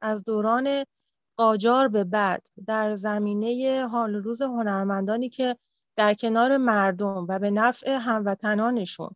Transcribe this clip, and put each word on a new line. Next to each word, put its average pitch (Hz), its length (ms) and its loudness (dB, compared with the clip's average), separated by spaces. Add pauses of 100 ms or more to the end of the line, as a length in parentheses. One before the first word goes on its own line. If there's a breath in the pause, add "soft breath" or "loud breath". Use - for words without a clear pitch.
از 214 220 -2
دوران 240 600 0 (540)
قاجار 226 500 4
به 208 160 0
بعد 196 440 -2 (200)
در 214 280 0
زمینه 214 920 -2
حال 226 300 -2
و 208 40 -4
روز 233 220 -6
هنرمندانی 208 880 -2
که 247 260 -2 (420)
در 208 160 4
کنار 233 440 2
مردم 196 720 2
و 190 100 -2
به 202 120 0
نفع 220 400 0
هموطنانشون 214 1200 -2